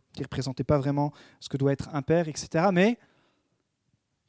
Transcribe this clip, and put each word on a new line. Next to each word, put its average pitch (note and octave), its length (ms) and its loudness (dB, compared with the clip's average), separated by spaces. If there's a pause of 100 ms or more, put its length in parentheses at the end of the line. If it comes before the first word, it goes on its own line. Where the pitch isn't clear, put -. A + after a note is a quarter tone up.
(140)
qui C#3 100 -10
représentait C3 400 -6
pas D3 160 2
vraiment C#3+ 340 0 (260)
ce - 100 -18
que C#3+ 80 -4
doit C#3 160 2
être - 200 -6
un C#3+ 80 -4
père, E3 260 2
et D3+ 80 -10
cetera. F3+ 360 0
Mais G3 260 4 (1300)